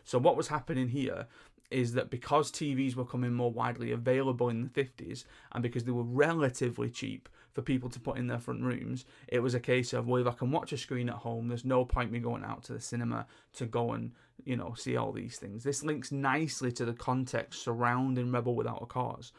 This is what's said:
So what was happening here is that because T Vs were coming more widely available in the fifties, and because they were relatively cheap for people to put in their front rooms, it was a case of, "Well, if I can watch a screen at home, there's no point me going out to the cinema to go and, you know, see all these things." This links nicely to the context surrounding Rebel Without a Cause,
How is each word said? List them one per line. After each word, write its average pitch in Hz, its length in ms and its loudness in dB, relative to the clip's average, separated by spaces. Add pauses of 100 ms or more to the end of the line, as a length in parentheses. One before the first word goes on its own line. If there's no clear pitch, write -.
So - 160 2
what 135 180 8
was 120 120 0
happening 131 400 0
here 120 360 -2 (460)
is 120 220 2
that - 180 0
because 147 400 2
T 143 240 -2
Vs 131 200 2
were 127 80 -2
coming 123 300 0
more 120 180 2
widely 120 400 -2
available 123 580 4
in 117 120 0
the 123 80 -4
fifties, - 560 -4 (260)
and 120 120 -2
because 120 220 -2
they 127 60 0
were 120 120 0
relatively 123 880 4
cheap - 380 -8 (220)
for - 100 -4
people 127 280 0
to 120 120 -12
put 127 160 -4
in 123 100 -2
their 120 100 -2
front 120 240 -4
rooms, 123 440 -2 (240)
it 123 100 4
was 123 160 2
a 120 60 0
case 127 320 2
of, 117 120 0
"Well, 123 160 4
if 123 60 2
I 120 100 2
can 127 140 0
watch 160 220 0
a 139 40 -2
screen 123 300 -2
at 120 80 -2
home, 117 320 -4
there's 120 160 -4
no 127 220 4
point 123 260 0
me 120 80 -2
going 117 240 -2
out 107 200 -8
to - 100 -10
the 117 80 -8
cinema 117 460 -2 (260)
to 131 120 -4
go 117 280 0
and, 117 180 -4 (320)
you 127 140 -2
know, 113 160 -4
see 123 240 -2
all 110 160 -2
these 110 240 -8
things." 101 260 -10
This 135 180 0
links 151 300 -4
nicely 139 640 0
to 123 100 -4
the 117 100 -2
context 127 680 -2
surrounding 123 680 2
Rebel 123 260 2
Without 117 280 -2
a - 20 -8
Cause, 123 540 -6